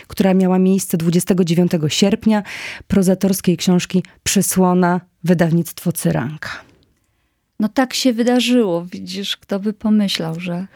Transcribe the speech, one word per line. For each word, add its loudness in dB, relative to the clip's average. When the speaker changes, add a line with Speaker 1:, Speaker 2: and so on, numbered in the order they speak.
Speaker 1:
która 0
miała 2
miejsce 0
dwudziestego 0
dziewiątego 0
sierpnia, 0
prozatorskiej 0
książki 0
Przysłona, 2
wydawnictwo 0
Cyranka. -4
Speaker 2:
No 0
tak -2
się 2
wydarzyło, 2
widzisz, -10
kto -6
by -2
pomyślał, 0
że, -6